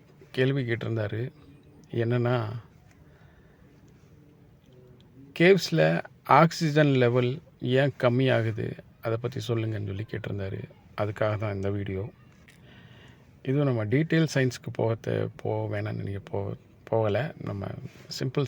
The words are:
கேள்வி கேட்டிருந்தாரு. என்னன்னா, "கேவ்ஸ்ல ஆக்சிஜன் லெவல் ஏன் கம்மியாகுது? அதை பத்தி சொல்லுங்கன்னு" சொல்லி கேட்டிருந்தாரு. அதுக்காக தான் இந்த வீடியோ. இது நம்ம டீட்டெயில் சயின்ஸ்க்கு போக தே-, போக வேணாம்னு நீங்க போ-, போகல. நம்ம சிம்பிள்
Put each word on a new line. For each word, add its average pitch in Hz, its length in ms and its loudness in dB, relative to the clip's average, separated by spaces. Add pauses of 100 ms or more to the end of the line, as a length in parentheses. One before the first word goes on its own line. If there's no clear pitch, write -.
(320)
கேள்வி 135 320 0
கேட்டிருந்தாரு. 113 680 -4 (600)
என்னன்னா, 120 540 0 (3000)
"கேவ்ஸ்ல 165 640 4 (220)
ஆக்சிஜன் 151 640 6
லெவல் 123 540 2 (200)
ஏன் 131 380 2
கம்மியாகுது? 120 760 2 (240)
அதை 113 200 -2
பத்தி 120 180 -6
சொல்லுங்கன்னு" 110 460 -4
சொல்லி 101 260 -6
கேட்டிருந்தாரு. 101 520 -6 (340)
அதுக்காக 107 400 -2
தான் 104 180 -4
இந்த 98 140 -4
வீடியோ. 98 400 -4 (1300)
இது 139 200 0
நம்ம 120 220 0
டீட்டெயில் 156 480 2
சயின்ஸ்க்கு 127 400 0
போக 113 240 0 (100)
தே-, 110 280 -2
போக 107 420 -4
வேணாம்னு 107 260 -6
நீங்க 98 160 -6 (120)
போ-, 101 260 -6 (260)
போகல. 110 580 0
நம்ம 101 240 -8 (540)
சிம்பிள் 139 280 -2